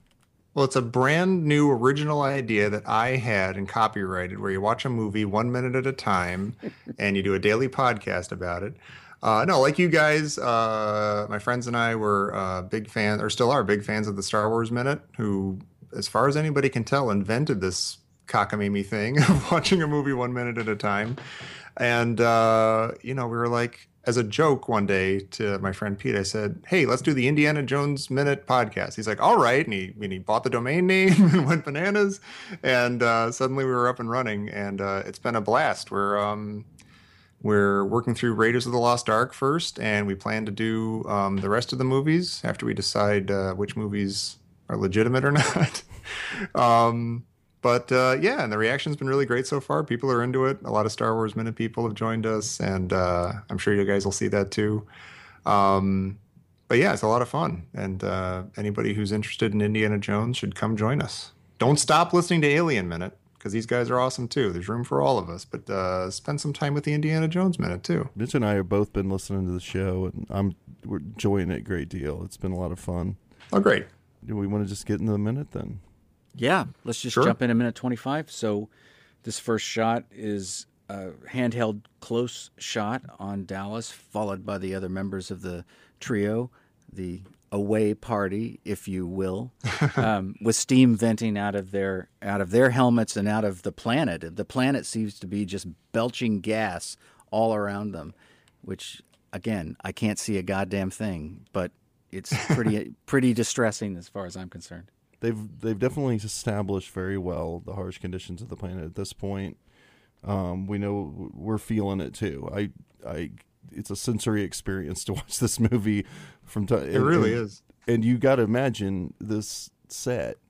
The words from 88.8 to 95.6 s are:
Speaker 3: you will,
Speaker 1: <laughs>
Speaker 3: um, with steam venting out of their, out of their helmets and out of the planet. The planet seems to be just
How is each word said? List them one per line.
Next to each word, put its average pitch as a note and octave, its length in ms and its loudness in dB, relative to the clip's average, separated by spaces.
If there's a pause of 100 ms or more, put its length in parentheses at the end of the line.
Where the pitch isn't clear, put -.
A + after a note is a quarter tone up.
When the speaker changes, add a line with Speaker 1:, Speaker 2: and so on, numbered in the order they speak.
Speaker 3:
you F#2 180 -4
will, F#2+ 480 -4 (100)
Speaker 1:
<laughs> - 320 0
Speaker 3:
um, G#2+ 460 0
with A2 140 2
steam B2+ 400 6
venting A2 420 0
out G2+ 160 -2
of G2 160 -4
their, G2 400 -2 (140)
out G2+ 180 -2
of F2+ 80 -2
their A#2+ 220 6
helmets A#2+ 440 4
and G2+ 120 0
out G#2+ 180 2
of F#2 160 -4
the G2+ 100 -6
planet. F#2 640 -2
The G2+ 80 -6
planet C3 440 -2
seems A2 320 -6
to G2 80 -10
be G2+ 180 -2
just F#2+ 220 -8 (240)